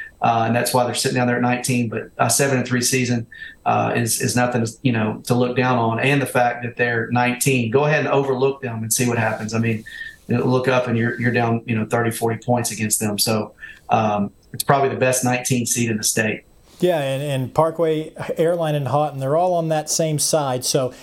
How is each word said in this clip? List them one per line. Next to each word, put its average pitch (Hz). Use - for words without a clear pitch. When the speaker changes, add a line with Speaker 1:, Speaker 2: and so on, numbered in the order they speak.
Speaker 1:
Uh, 117
and 117
that's 120
why 123
they're 117
sitting -
down 123
there 120
at 123
nineteen. 123
But 110
a 123
seven 131
and 120
three 123
season, 123
uh, 117
is, 117
is 120
nothing, 123
you 127
know, 110
to 123
look 123
down 127
on. 117
And 135
the 127
fact -
that 117
they're 117
nineteen, 123
go 135
ahead 151
and 135
overlook 135
them 117
and 110
see 123
what 117
happens. 110
I 113
mean, 113
you 123
know, -
look 127
up 127
and 117
you're, 117
you're 120
down, 117
you 120
know, 107
thirty, 117
forty 113
points 123
against 107
them. 110
So, 214
um, 104
it's -
probably 139
the -
best 127
nineteen 123
seed 117
in 107
the 107
state. 107
Speaker 2:
Yeah, 175
and, 135
and 131
Parkway, 160
Airline, 165
and 139
Houghton, 139
they're 135
all 180
on 165
that 156
same 156
side. 135
So 127